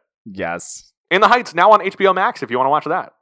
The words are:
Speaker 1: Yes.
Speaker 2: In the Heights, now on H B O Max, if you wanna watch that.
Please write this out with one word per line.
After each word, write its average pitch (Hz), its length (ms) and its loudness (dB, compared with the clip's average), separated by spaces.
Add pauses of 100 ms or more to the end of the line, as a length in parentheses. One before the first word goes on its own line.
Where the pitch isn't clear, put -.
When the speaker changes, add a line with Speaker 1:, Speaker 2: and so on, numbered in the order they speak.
(260)
Speaker 1:
Yes. 87 640 -10 (200)
Speaker 2:
In 185 100 2
the 214 60 4
Heights, 233 260 0
now 180 180 4
on 208 100 6
H 190 160 -8
B 190 100 2
O 190 60 2
Max, 196 280 -4
if 117 80 -10
you 120 80 -4
wanna 131 120 0
watch 147 160 0
that. 160 360 -6